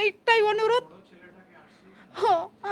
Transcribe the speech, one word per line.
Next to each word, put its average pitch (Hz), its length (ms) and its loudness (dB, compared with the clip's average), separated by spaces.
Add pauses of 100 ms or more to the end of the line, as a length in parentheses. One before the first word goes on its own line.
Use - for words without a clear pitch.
একটাই 453 320 0 (120)
অনুরোধ, 440 320 -2 (1400)
হ, - 20 -10 (500)